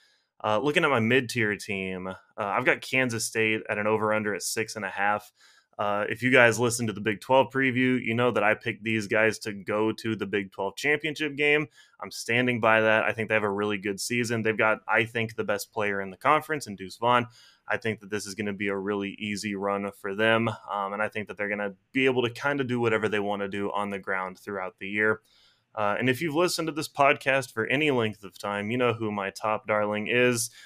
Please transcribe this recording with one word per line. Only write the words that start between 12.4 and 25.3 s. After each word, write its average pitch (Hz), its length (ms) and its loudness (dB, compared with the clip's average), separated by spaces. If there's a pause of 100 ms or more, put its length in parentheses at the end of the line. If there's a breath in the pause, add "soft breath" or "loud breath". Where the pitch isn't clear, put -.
by 110 220 6
that. 110 220 4
I 107 80 2
think 110 160 -4
they 110 60 0
have 107 100 2
a 104 60 0
really 104 280 -2
good 98 220 -4
season. 120 420 -2
They've 107 140 0
got, 110 220 2 (100)
I 110 160 2
think, 113 320 -4
the 107 80 -2
best 101 280 -4
player 101 280 -2
in 98 100 -6
the 92 80 -14
conference 151 480 0
in 101 100 -10
Deuce 92 200 -12
Vaughn. 120 300 4 (420 soft breath)
I 107 80 0
think 107 240 -4
that 98 100 -16
this 104 160 -4
is 95 80 -10
gonna 104 200 -4
be 101 140 -2
a 98 80 0
really 101 420 -2
easy 104 360 -4
run 101 360 -2 (100)
for 98 140 -6
them, 113 340 4
um, 101 440 -6
and 104 100 -4
I 104 60 0
think 107 200 -8
that 95 100 -12
they're 101 120 -4
gonna 101 240 -4 (180)
be 131 140 2
able 127 160 2
to 117 80 0
kinda 139 340 -2
do 123 160 -2
whatever 110 280 2
they 104 120 0
wanna 101 280 -4
do 101 240 -4
on 101 180 -2
the 98 80 -6
ground 92 400 -6
throughout 95 400 -8
the 98 100 -10
year. 107 320 2 (520)